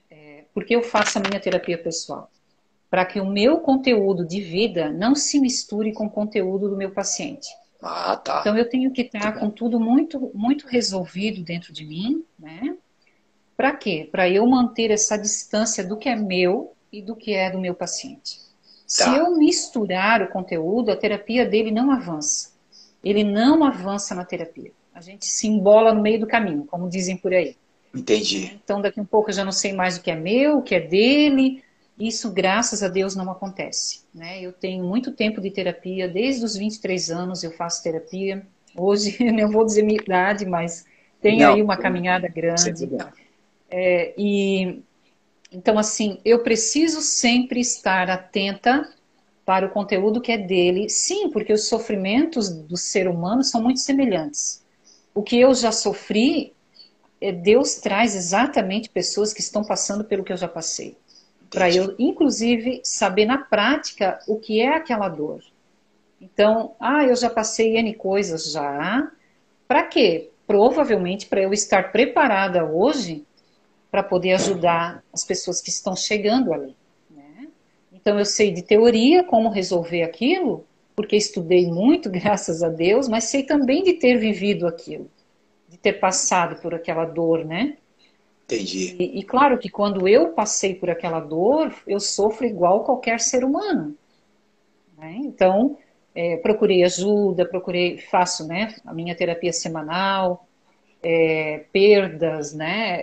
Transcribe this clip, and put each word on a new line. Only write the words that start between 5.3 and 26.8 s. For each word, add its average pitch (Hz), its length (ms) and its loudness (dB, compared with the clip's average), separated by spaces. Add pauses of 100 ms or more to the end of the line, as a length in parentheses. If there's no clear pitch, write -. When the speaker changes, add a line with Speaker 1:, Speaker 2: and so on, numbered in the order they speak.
Speaker 1:
misture 220 520 -2
com 214 140 -6
o 208 40 -6
conteúdo 196 600 -2
do 196 80 -4
meu 190 140 -6
paciente. - 560 -8 (340)
Speaker 2:
Ah, 175 340 -4
tá. 147 240 -4
Speaker 1:
Então, 214 180 0
eu 240 120 2
tenho 262 220 0
que 247 100 -4
estar 226 220 -6
Speaker 2:
Muito 214 100 -2
bem. - 100 -8
Speaker 1:
com 208 60 -2
tudo 233 300 -2
muito, 254 540 0
muito 247 340 -2
resolvido 196 760 -4
dentro 170 300 -10
de 156 120 -16
mim, 220 380 -4 (160)
né? 247 360 -8 (840)
Pra 269 160 2
quê? 170 360 -6
Pra 185 200 2
eu 202 180 4
manter 233 440 2
essa 214 260 0
distância 214 640 -4
do 202 140 -6
que 247 100 -8
é 240 80 -2
meu 190 580 0 (180)
e 208 100 -16
do 214 140 -12
que 214 180 -8
é 190 180 0
do 185 80 -6
meu 180 160 -4
paciente. - 640 -10
Speaker 2:
Tá. - 720 -4
Speaker 1:
Se 262 60 2
eu 349 200 2
misturar 214 840 2
o 185 80 -4
conteúdo, 185 600 -2
a 214 40 0
terapia 214 500 -2
dele 214 260 0
não 254 200 2
avança. 170 640 -4 (500)
Ele 208 200 2
não 240 400 4
avança 202 520 -2
na 180 100 -8
terapia. 165 460 -12 (220)
A 175 80 -20
gente 190 240 -16
se - 220 -4
embola 214 460 6
no 214 80 2
meio 214 180 2
do 214 80 -2
caminho, 185 380 -2
como 180 240 -8